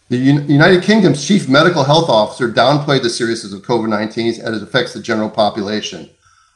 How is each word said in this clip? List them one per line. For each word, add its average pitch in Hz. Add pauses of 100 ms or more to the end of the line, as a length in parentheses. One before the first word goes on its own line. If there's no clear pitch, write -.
the 123
Un-, 143
United 170
Kingdom's 196
chief 175
medical 156
health 156
officer 113
downplayed 139
the 113
seriousness 113
of 95
covid 113
nineteen 110
as 117
it 110
affects 120
the 104
general 110
population. 101 (460)